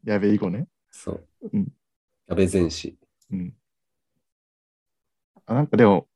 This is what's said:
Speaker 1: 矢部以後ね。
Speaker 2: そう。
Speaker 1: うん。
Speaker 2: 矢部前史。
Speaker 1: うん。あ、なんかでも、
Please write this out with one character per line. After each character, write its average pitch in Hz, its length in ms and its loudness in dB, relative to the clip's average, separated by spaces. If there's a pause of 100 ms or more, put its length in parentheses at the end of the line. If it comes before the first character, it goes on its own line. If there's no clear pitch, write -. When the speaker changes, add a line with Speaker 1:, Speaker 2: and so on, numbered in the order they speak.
Speaker 1:
矢 104 160 -2
部 101 80 2
以 104 80 4
後 101 140 -2
ね。 120 180 -6 (220)
Speaker 2:
そ - 220 -14
う。 - 140 -14 (260)
Speaker 1:
う 214 60 -2
ん。 160 140 -4 (560)
Speaker 2:
矢 90 80 -6
部 95 160 2
前 90 180 2
史。 - 260 -12 (360)
Speaker 1:
う 95 40 -6
ん。 90 180 -8 (1900)
あ、 110 80 -4
な 147 80 2
ん 147 40 -2
か - 100 -2
で 120 100 6
も、 98 300 4